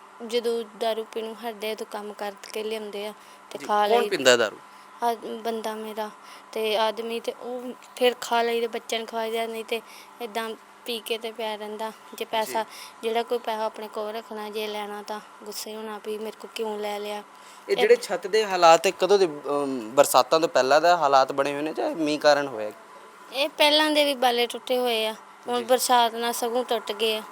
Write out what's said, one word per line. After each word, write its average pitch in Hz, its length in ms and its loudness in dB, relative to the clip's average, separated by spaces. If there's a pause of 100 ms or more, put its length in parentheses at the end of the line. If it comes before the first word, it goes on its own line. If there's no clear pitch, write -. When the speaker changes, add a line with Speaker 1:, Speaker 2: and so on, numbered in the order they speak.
(280)
Speaker 1:
ਜਦੋਂ 233 360 0 (160)
ਦਾਰੂ 220 240 -2
ਪੀਣੋਂ 220 320 -8
ਹਟਦੇ 214 360 -8
ਆ, 220 40 -6
ਤਾਂ 214 160 -8
ਕੰਮ 208 220 -10
ਕਰਕੇ 208 500 -8
ਲਿਆਉਂਦੇ 214 440 -8
ਆ 214 60 -12 (360)
ਤੇ 208 100 -12
Speaker 2:
ਜੀ, - 60 -12
Speaker 1:
ਖਾ 208 220 2
Speaker 2:
ਕੌਣ 233 140 6
Speaker 1:
ਲਈ। 220 80 0
Speaker 2:
ਪੀਂਦਾ 131 280 6
ਦਾਰੂ? 104 200 0 (460)
Speaker 1:
ਆ 233 120 0 (280)
ਬੰਦਾ 220 320 -6
ਮੇਰਾ 214 340 -8 (420)
ਤੇ 220 260 0
ਆਦਮੀ, 226 420 -2
ਤੇ 233 220 -6
ਉਹ 247 320 -10 (220)
ਫਿਰ 247 260 2
ਖਾ 233 200 0
ਲਈਦਾ, 233 260 0
ਬੱਚਿਆਂ 226 320 -6
ਨੂੰ 226 80 -10
ਖਵਾਈਦਾ, 226 380 -4
ਨਹੀਂ 226 200 -8
ਤੇ 226 160 -6 (400)
ਏਦਾਂ 226 280 -6 (360)
ਪੀ 233 140 -6
ਕੇ 226 180 -6
ਤੇ 226 140 -8
ਪਿਆ 214 240 -6
ਰਹਿੰਦਾ। 214 360 -8 (220)
ਜੇ 220 120 -8
ਪੈਸਾ, 220 380 -2
Speaker 2:
ਜੀ। - 60 -16 (340)
Speaker 1:
ਜਿਹੜਾ 226 200 0
ਕੋਈ 240 140 -2
ਪੈਸਾ 220 280 -4
ਆਪਣੇ 214 220 -8
ਕੋਲ 214 260 -8
ਰੱਖਣਾ, 220 360 -10
ਜੇ 214 180 -6
ਲੈਣਾ 208 400 -8
ਤਾਂ 214 120 -8 (240)
ਗੁੱਸੇ 214 320 -10
ਹੋਣਾ 214 300 -10
ਵੀ 214 120 -6
ਮੇਰੇ 214 220 -10
ਕੋਲ 208 160 -16
ਕਿਉਂ 214 240 -6
ਲੈ 208 200 -4
ਲਿਆ। 208 240 -8 (460)
Speaker 2:
ਇਹ 196 80 2
ਜਿਹੜੇ 214 180 6
ਛੱਤ 202 320 -2
ਦੇ 214 180 0
ਹਾਲਾਤ 175 420 8
ਇਹ 190 120 2
ਕਦੋਂ 190 200 6
ਦੇ, 190 60 4
ਅਮ, 139 720 -2
ਬਰਸਾਤਾਂ 143 440 6
ਤੋਂ 160 100 0
ਪਹਿਲਾਂ 135 320 4
ਦਾ 175 160 6
ਹਾਲਾਤ 139 340 4
ਬਣੇ 139 220 -2
ਹੋਏ 143 80 -4
ਨੇ 156 120 -4
ਜਾਂ 320 180 -4
ਮੀਂਹ 151 280 -2
ਕਾਰਨ 143 280 4
ਹੋਇਆ? 107 240 -6 (640)
Speaker 1:
ਇਹ 277 160 -2
ਪਹਿਲਾਂ 302 420 4
ਦੇ 294 140 4
ਵੀ 285 100 0
ਬਾਲੇ 240 320 2
ਟੁੱਟੇ 247 300 -4
ਹੋਏ 233 280 0
ਆ, 220 100 -4 (320)
ਹੁਣ 240 120 -2
Speaker 2:
ਜੀ। 240 40 -4
Speaker 1:
ਬਰਸਾਤ 240 500 4
ਨਾਲ 233 200 -2
ਸਗੋਂ 240 300 -2
ਟੁੱਟ 226 280 -2
ਗਏ 214 240 -2
ਆ। 214 60 -6 (100)